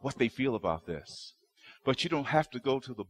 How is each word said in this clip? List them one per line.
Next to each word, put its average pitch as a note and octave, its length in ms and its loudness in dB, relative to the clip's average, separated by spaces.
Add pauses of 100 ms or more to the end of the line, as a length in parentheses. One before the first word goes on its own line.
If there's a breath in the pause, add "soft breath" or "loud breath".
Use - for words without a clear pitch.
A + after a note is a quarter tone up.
what - 160 -4
they A#2 100 6
feel C3 260 0
about F2+ 320 0
this. - 480 -10 (480 loud breath)
But C3 220 2
you F3 60 -4
don't C#3+ 160 0
have D#3 240 2
to D3+ 80 -8
go C3+ 220 0
to B2+ 120 -10
the G#2 180 -8